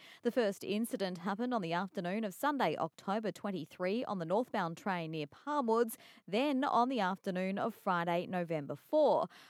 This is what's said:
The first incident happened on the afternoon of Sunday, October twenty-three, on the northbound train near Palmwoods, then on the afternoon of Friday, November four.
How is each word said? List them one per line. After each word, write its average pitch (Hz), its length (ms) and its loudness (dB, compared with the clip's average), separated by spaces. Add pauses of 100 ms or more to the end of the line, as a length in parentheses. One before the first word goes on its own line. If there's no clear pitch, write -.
(220)
The 240 80 0
first 214 320 0
incident 202 540 -2
happened 202 380 -2
on 220 80 0
the 165 100 -2
afternoon 185 520 -2
of 190 100 -6
Sunday, 247 420 0
October 196 560 -4
twenty-three, 190 720 -4
on 196 140 -4
the 165 80 -4
northbound 185 500 0
train 170 360 -4
near 156 140 -4
Palmwoods, 240 680 0 (340)
then 262 360 2
on 247 260 4
the 254 100 0
afternoon 190 560 0
of 220 180 -2
Friday, 175 540 0
November 160 480 -2
four. 262 520 4 (220)